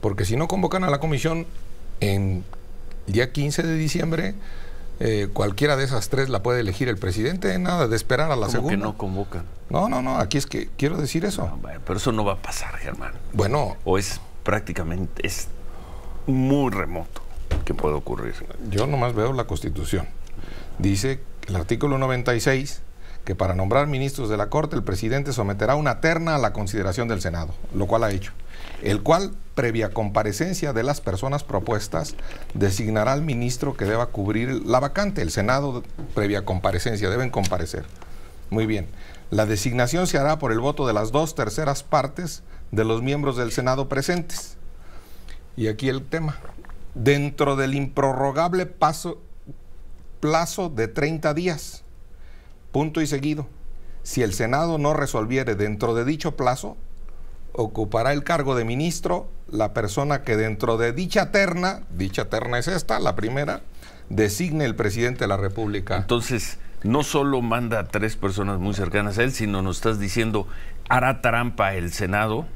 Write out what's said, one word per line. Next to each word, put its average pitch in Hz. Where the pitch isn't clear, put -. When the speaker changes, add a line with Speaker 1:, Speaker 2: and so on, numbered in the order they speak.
Speaker 1:
porque 101
si 107
no 156
convocan 185
a 180
la 143
comisión 160
en 98
el 95
día 123
quince 147
de 165
diciembre, 156
eh, 107
cualquiera 104
de 135
esas 127
tres 131
la 113
puede 123
elegir 110
el 107
presidente, 139
nada 175
de 110
esperar 131
a 139
la 107
Speaker 2:
¿Cómo -
que -
Speaker 1:
segunda. 95
Speaker 2:
no 104
convocan? 95
Speaker 1:
No, 90
no, 131
no, 131
aquí 127
es -
que -
quiero 156
decir 156
eso. 202
Speaker 2:
No, 87
bueno, -
pero 95
eso 120
no 110
va 101
a -
pasar, -
Germán. -
Speaker 1:
Bueno. 107
Speaker 2:
¿O 90
es -
prácticamente, 87
es -
muy 135
remoto 87
que 78
pueda 76
ocurrir? 60
Speaker 1:
Yo 101
nomás 127
veo 107
la 120
Constitución. -
Dice 101
el 95
artículo 120
noventa 127
y 117
seis 139
que 95
para 92
nombrar 98
ministros 135
de 107
la 104
Corte, 147
el 104
presidente 113
someterá 107
una 147
terna 165
a 151
la 107
consideración 101
del 107
Senado, 82
lo 101
cual 113
ha 107
hecho, 101
el 101
cual, 165
previa 113
comparecencia 110
de 113
las 143
personas 135
propuestas, 95
designará 107
al 147
ministro 123
que 104
deba 113
cubrir 107
la 123
vacante. 196
El 85
Senado, 123
previa 101
comparecencia, 98
deben 123
comparecer. 92
Muy 110
bien. 104
La 107
designación 123
se 160
hará 151
por 127
el 110
voto 139
de 113
las 107
dos 151
terceras 139
partes 151
de 107
los 113
miembros 139
del 120
Senado 127
presentes. 160
Y 107
aquí 107
el 131
tema. 160
Dentro 143
del 135
improrrogable 139
paso, 160
plazo 165
de 113
treinta 151
días. 170
Punto 156
y 151
seguido. 147
Si -
el 107
Senado 147
no 147
resolviere 127
dentro 104
de 117
dicho 151
plazo, 123
ocupará 113
el 147
cargo 143
de 120
ministro 160
la 107
persona 139
que 113
dentro 110
de 117
dicha 180
terna, 180
dicha 98
terna 117
es -
esta, 151
la 101
primera, 127
designe 127
el 113
presidente 117
de 110
la 98
República. 98
Speaker 2:
Entonces, 120
no 127
solo 139
manda 117
a 95
tres 107
personas 98
muy 98
cercanas 98
a 117
él, 135
sino 104
nos 92
estás 107
diciendo, 104
hará 127
trampa 117
el 87
Senado 107